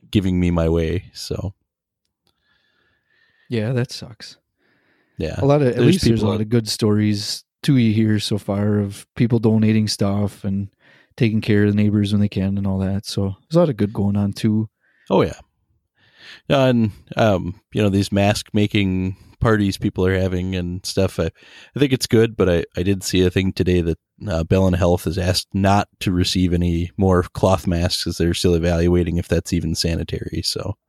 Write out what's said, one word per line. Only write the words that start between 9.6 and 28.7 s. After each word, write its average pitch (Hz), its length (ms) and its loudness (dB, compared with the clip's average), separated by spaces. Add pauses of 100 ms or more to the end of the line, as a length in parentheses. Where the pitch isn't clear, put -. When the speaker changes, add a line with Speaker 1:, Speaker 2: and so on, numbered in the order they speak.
Speaker 2:
stuff 101 580 -2
and 101 240 -4 (480)
taking 110 240 0
care 104 240 2
of 104 60 4
the 104 60 0
neighbors 104 360 2
when 104 80 2
they 101 80 2
can 98 300 -4
and 98 80 -4
all 95 120 -2
that. 98 260 -4
So 98 320 -4 (120)
there's 160 80 -2
a - 20 2
lot 175 100 4
of 120 80 -4
good 101 160 -2
going 101 240 -2
on 101 160 0
too. 110 360 -2 (420)
Speaker 1:
Oh, - 120 4
yeah. 78 120 -4 (1120)
Uh, 139 180 4
and, 117 240 2 (260)
um, 98 440 0 (120)
you 110 100 -2
know, 104 80 2
these 98 200 0
mask 101 440 0
making 95 600 0 (220)
parties 107 380 2
people 98 300 -2
are 95 120 0
having 92 380 -2
and 90 300 -6
stuff, - 340 -2
I, 82 60 0
I - 520 -12
think 131 140 2
it's - 140 -2
good, 113 300 2
but 92 120 2
I, 85 160 2 (120)
I 90 60 -2
did 95 220 -2
see 92 180 0
a 90 80 2
thing 95 220 0
today 90 300 0
that, 82 160 -4 (280)
uh, 82 180 -4
Bellin 95 300 2
Health 87 300 2
has 82 140 -4
asked 92 340 -2
not 98 360 2 (120)
to 104 120 -2
receive 90 420 0
any 87 420 0
more 92 280 2
cloth - 420 0
masks 85 400 -2
as 90 120 -6
they're 85 160 0
still 87 200 2
evaluating 85 640 2